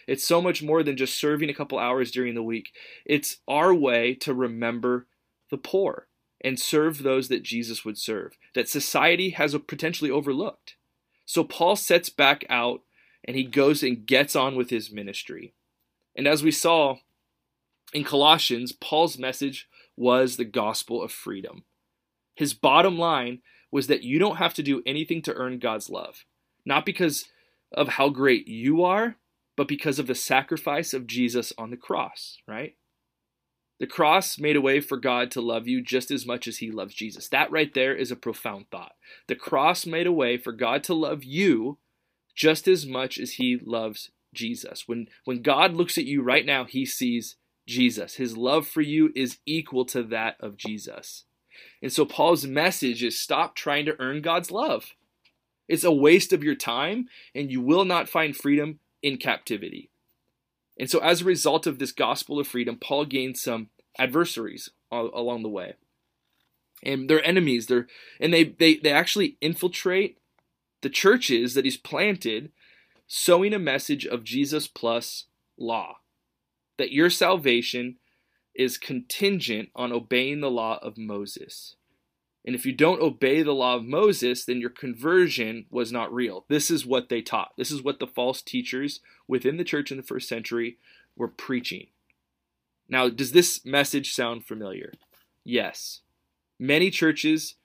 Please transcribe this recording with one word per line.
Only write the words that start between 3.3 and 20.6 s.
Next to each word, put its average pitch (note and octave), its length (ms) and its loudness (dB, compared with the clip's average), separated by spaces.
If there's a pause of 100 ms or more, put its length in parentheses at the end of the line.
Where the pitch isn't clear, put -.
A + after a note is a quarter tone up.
our E3 260 4
way B2 420 2
to C#3 180 -4
remember A#2+ 760 -2 (420)
the - 80 -6
poor - 480 -2 (380)
and C3 160 -2
serve D3+ 420 2
those C3 280 0
that B2+ 120 0
Jesus A#2 420 -6
would A2 140 -8
serve, - 400 -8 (160)
that A#2+ 160 -2
society E3+ 600 2
has D3+ 240 0
a D3+ 40 -2
potentially D#3 520 -4
overlooked. C#3+ 640 -4 (500)
So - 180 2
Paul F3 320 2
sets F3 340 2
back C#3+ 380 2
out B2 360 -2 (400)
and B2 120 -8
he C3+ 80 0
goes C#3 380 4
and A#2+ 240 -2
gets C3 300 4
on C3+ 200 0
with B2 140 -2
his A2+ 220 -4
ministry. G2 640 -12 (640)
And C#3 120 0
as D3 160 4
we D#3 80 6
saw D#3 460 2 (960)
in D3 100 -2
Colossians, C#3 680 2
Paul's D#3 460 0
message C3 500 -6 (300)
was B2 400 2
the B2+ 80 -4
gospel A2 560 -4